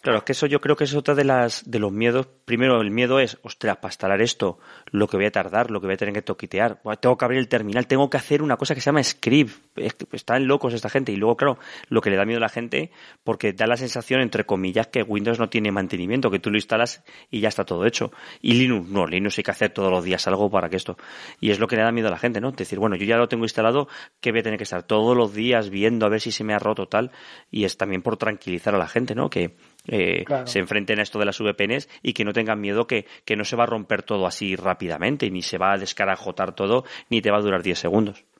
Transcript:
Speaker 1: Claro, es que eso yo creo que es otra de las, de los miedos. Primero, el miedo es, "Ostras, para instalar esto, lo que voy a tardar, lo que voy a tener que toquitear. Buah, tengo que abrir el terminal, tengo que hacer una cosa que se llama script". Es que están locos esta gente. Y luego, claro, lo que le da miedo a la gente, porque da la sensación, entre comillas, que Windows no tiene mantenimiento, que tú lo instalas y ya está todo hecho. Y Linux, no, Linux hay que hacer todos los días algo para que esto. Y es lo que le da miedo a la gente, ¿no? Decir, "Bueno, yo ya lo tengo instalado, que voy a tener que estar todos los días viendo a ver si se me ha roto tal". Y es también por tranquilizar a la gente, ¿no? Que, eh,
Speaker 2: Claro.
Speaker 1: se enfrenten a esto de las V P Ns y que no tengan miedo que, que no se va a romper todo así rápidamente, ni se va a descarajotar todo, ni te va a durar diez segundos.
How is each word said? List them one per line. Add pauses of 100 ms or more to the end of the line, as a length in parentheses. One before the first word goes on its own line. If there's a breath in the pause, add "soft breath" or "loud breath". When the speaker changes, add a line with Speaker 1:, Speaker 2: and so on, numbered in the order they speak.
Speaker 1:
Claro,
es
que
eso
yo
creo
que
es
otra
de
las,
de
los
miedos. (180)
Primero,
el
miedo
es,
"Ostras,
para
instalar
esto, (320 loud breath)
lo
que
voy
a
tardar,
lo
que
voy
a
tener
que
toquitear.
Buah,
tengo
que
abrir
el
terminal,
tengo
que
hacer
una
cosa
que
se
llama
script". (240)
Es
que
están
locos
esta
gente.
Y
luego,
claro, (320 loud breath)
lo
que
le
da
miedo
a
la
gente, (320 loud breath)
porque
da
la
sensación,
entre
comillas,
que
Windows
no
tiene
mantenimiento,
que
tú
lo
instalas (260 loud breath)
y
ya
está
todo
hecho. (300 loud breath)
Y
Linux,
no,
Linux
hay
que
hacer
todos
los
días
algo
para
que
esto. (400 loud breath)
Y
es
lo
que
le
da
miedo
a
la
gente,
¿no?
Decir,
"Bueno,
yo
ya
lo
tengo
instalado, (340 loud breath)
que
voy
a
tener
que
estar
todos
los
días
viendo
a
ver
si
se
me
ha
roto
tal". (400 loud breath)
Y
es
también
por
tranquilizar
a
la
gente,
¿no?
Que, (340 soft breath)
eh,
Speaker 2:
Claro.
Speaker 1:
se
enfrenten
a
esto
de
las
V
P
Ns (140)
y
que
no
tengan
miedo
que, (200 loud breath)
que
no
se
va
a
romper
todo
así
rápidamente,
ni
se
va
a
descarajotar
todo, (260 loud breath)
ni
te
va
a
durar
diez
segundos. (160)